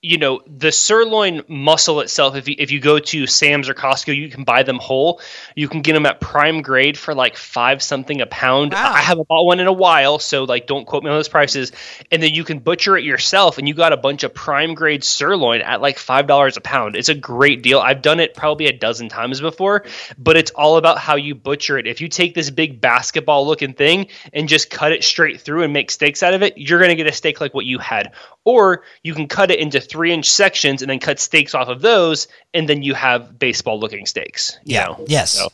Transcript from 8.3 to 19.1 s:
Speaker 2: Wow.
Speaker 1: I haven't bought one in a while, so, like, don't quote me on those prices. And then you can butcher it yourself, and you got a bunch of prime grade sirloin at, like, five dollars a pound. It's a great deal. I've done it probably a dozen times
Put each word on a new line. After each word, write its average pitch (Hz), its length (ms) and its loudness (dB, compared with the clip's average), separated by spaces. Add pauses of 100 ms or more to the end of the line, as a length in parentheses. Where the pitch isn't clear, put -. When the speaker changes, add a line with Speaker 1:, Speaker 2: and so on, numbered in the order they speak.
Speaker 2:
Wow. 233 200 0
Speaker 1:
I - 60 4
haven't 160 280 0
bought 160 180 2
one 180 140 4
in 180 60 0
a 190 80 4
while, 156 460 4
so, 139 240 -4
like, 123 240 -4
don't 139 180 -4
quote 143 180 -4
me 156 60 -6
on 151 80 0
those 156 100 -2
prices. 143 440 0 (400)
And 165 100 0
then 156 140 2
you 165 80 -4
can 156 160 -8
butcher 175 360 0
it 147 100 -2
yourself, 170 520 2
and 139 100 -4
you 151 60 -2
got 165 180 4
a 139 60 2
bunch 139 260 -4
of 131 120 -8
prime 156 400 -2
grade 151 280 -2
sirloin 143 580 0
at, 110 200 -4
like, 135 160 -2
five 147 300 0
dollars 139 300 4
a 117 40 -12
pound. 113 340 -4
It's 117 140 -2
a 143 60 2
great 131 480 0
deal. 127 160 6
I've 131 240 0
done 156 160 4
it - 160 0
probably 151 320 -2
a 131 100 -2
dozen 117 320 -4
times 127 320 -6